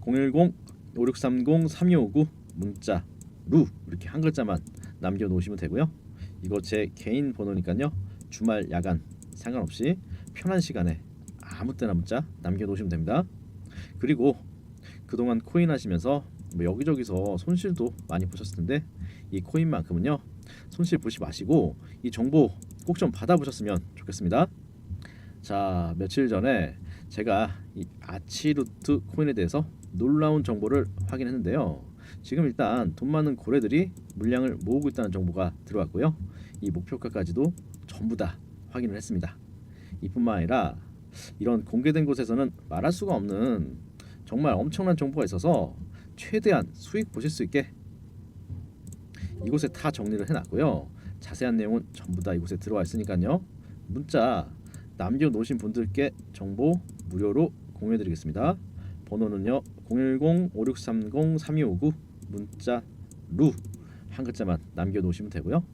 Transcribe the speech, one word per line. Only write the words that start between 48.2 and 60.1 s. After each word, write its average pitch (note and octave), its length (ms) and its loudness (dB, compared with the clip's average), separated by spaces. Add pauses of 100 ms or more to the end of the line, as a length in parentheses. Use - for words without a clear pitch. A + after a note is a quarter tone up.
이곳에 D3 220 2
다 - 220 -2
정리를 G#2 380 -2
해놨고요. F#2+ 680 0 (300)
자세한 B2 320 -2
내용은 A2 380 0
전부 F2+ 280 -6
다 F#2 120 0
이곳에 F2 240 -2
들어와 G#2 240 0
있으니까요. G#2 600 0 (440)
문자 A#2+ 600 2 (520)
남겨놓으신 A#2 580 2
분들께 A2 540 0 (240)
정보 A#2 440 2 (300)
무료로 G#2 420 2 (220)
공유해드리겠습니다. G#2 880 0 (480)
번호는요, G#2+ 560 0 (240)
공일공 C#3 680 4